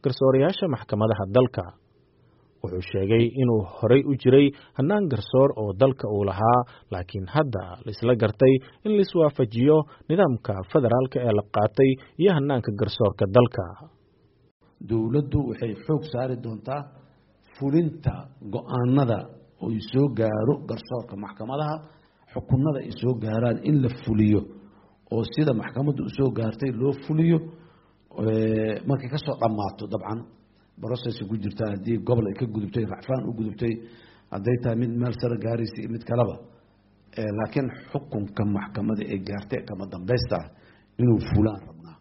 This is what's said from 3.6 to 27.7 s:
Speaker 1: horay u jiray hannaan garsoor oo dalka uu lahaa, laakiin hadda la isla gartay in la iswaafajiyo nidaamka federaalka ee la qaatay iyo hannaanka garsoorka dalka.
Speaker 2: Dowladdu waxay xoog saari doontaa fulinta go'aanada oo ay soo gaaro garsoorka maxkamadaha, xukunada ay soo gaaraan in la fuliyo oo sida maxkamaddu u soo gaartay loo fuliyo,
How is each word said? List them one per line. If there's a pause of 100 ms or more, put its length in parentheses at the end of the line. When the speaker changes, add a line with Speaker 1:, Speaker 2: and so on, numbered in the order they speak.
Speaker 1:
horay
u
jiray (240)
hannaan
garsoor
oo
dalka
uu
lahaa, (260)
laakiin
hadda (160)
la
isla
gartay (240)
in
la
iswaafajiyo (280)
nidaamka (120)
federaalka
ee
la
qaatay (240)
iyo
hannaanka
garsoorka
dalka. (1160)
Speaker 2:
Dowladdu
waxay
xoog
saari
doontaa (720)
fulinta (280)
go'aanada (380)
oo
ay
soo
gaaro
garsoorka
maxkamadaha, (560)
xukunada
ay
soo
gaaraan
in
la
fuliyo (720)
oo
sida
maxkamaddu
u
soo
gaartay
loo
fuliyo, (720)